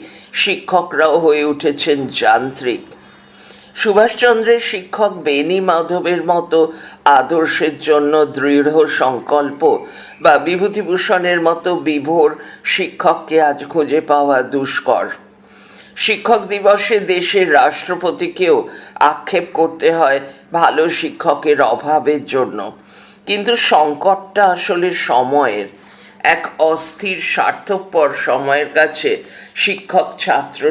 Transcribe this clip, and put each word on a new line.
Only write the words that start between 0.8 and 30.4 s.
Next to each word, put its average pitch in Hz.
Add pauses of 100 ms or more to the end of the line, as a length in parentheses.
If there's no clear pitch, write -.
হয়ে 151
উঠেছেন 147 (100)
যান্ত্রিক। 120 (920)
সুভাষচন্দ্রের 226
শিক্ষক 196 (120)
বেনি 151
মাধবের 170
মতো 170 (460)
আদর্শের 151
জন্য 147 (120)
দৃঢ় 143 (240)
সংকল্প 139 (580)
বা 160
বিভূতিভূষণের 180
মতো 165
বিভোর 151 (340)
শিক্ষককে -
আজ 143 (100)
খুঁজে 151
পাওয়া 143
দুষ্কর। 123 (920)
শিক্ষক 214
দিবসে 202
দেশের 180
রাষ্ট্রপতিকেও 160 (440)
আক্ষেপ -
করতে 160
হয় 143 (340)
ভালো 160
শিক্ষকের 147
অভাবের 135
জন্য, 107 (680)
কিন্তু 208 (180)
সংকটটা 185
আসলে 180 (200)
সময়ের। 123 (560)
এক - (160)
অস্থির 160
স্বার্থপর 170 (180)
সময়ের 139
কাছে 156 (460)
শিক্ষক 190 (100)
ছাত্র 135